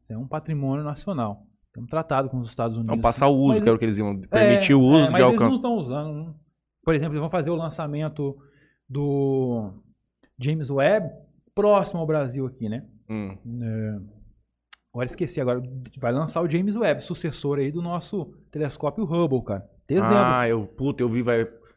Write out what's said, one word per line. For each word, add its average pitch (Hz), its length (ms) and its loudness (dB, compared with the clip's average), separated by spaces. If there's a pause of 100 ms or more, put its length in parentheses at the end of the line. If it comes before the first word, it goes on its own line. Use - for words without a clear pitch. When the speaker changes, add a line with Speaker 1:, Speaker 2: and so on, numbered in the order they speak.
Speaker 1:
Isso - 120 -14
é 110 40 -8
um 127 100 -10
patrimônio 147 560 -4
nacional. 139 640 -6 (280)
Tem 117 100 -14
um 120 40 -14
tratado 151 420 -2
com 131 100 -6
os 117 100 -8
Estados 117 280 -4
Unidos. 117 180 -2
Speaker 2:
Não, 117 60 0
passar 117 260 2
o 143 80 6
uso, 135 200 4
Speaker 1:
Mas 107 80 2
Speaker 2:
que 113 60 6
era 113 60 6
o 107 40 -4
que 117 60 0
eles 104 120 0
iam 104 140 -2
Speaker 1:
é, 95 160 -8
Speaker 2:
permitir - 480 6
o 135 60 8
Speaker 1:
é, - 20 6
Speaker 2:
uso 147 220 8
de 131 60 2
Speaker 1:
mas - 100 4
eles 127 40 10
Speaker 2:
Alcântara. 117 260 6
Speaker 1:
não 254 80 0
tão 240 160 -2
usando, 147 380 -6 (140)
né? 156 60 -14 (500)
Por 160 120 2
exemplo, 160 200 -2
eles 147 60 -2
vão 156 80 -4
fazer 165 220 -2
o 170 40 0
lançamento 151 840 -6 (520)
do 135 840 0 (680)
James 147 300 -4
Webb 151 400 2 (440)
próximo 202 460 2
ao 160 80 -4
Brasil 139 380 -2
aqui, 123 240 -8
né? 113 160 -8 (240)
Speaker 2:
Hum. 101 280 -8 (240)
Speaker 1:
É... 110 380 -6 (920)
Agora 123 120 -4
esqueci, 151 360 -6
agora 123 200 0 (380)
vai 120 120 -2
lançar 156 300 -2
o 170 80 0
James 190 260 0
Webb, 165 280 0
sucessor 143 560 -4
aí 139 120 -2
do 170 100 -6
nosso 170 440 -6 (260)
telescópio 151 520 -4
Hubble, 151 400 0
cara. 101 220 -6 (220)
Dezembro. 135 300 2
Speaker 2:
Ah, 123 300 4
eu, 113 180 0
puta, 127 380 -4
eu 120 60 2
vi, 120 120 -2
vai, 117 240 2
vai - 80 -14 (240)